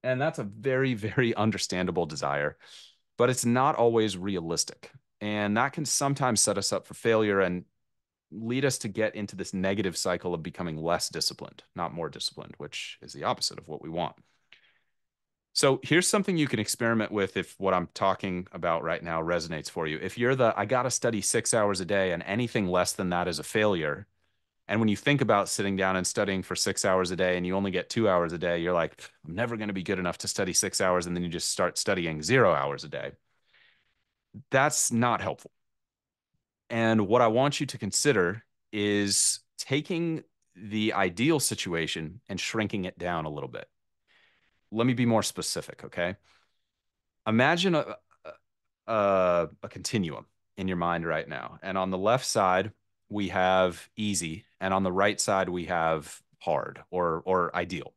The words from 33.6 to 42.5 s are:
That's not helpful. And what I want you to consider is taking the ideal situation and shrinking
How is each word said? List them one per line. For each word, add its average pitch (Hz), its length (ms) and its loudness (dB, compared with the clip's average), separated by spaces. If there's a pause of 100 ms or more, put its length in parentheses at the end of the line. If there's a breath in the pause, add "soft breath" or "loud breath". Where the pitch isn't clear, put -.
That's 139 400 2
not 117 300 2
helpful. - 300 -6 (1160)
And 113 380 4
what 120 140 6
I 117 60 8
want 131 320 2
you 147 80 -2
to 123 100 -12
consider 104 640 2 (280)
is 104 680 2 (180)
taking 160 680 -4 (320)
the 107 380 -2
ideal 101 460 2
situation 82 880 -4
and 95 120 -8
shrinking 104 460 -2